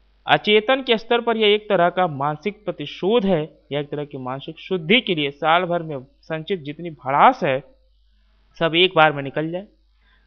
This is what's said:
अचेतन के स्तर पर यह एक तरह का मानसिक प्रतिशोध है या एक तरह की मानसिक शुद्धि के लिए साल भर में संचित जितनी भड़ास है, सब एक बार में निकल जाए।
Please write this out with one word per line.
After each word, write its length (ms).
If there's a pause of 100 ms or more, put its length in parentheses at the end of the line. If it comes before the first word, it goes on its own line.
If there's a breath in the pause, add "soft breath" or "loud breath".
(280)
अचेतन 560
के 140
स्तर 240
पर 160
यह 100
एक 220
तरह 200
का 180
मानसिक 580
प्रतिशोध 600
है 340 (120)
या 80
एक 100
तरह 160
की 120
मानसिक 420
शुद्धि 420
के 140
लिए 160
साल 320
भर 200
में 200 (180)
संचित 380
जितनी 300
भड़ास 540
है, 200 (960)
सब 160
एक 200
बार 180
में 100
निकल 280
जाए। 160 (600)